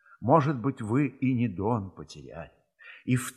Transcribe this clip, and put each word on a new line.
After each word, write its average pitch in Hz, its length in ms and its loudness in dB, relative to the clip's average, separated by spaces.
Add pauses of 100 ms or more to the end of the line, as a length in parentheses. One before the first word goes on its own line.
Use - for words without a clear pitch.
(200)
может 143 380 4
быть, 123 240 -4
вы 120 260 2
и 131 260 0
не 120 140 2
Дон 98 420 -2
потеряли, 73 640 -16 (540)
и 123 100 2
в 123 220 -4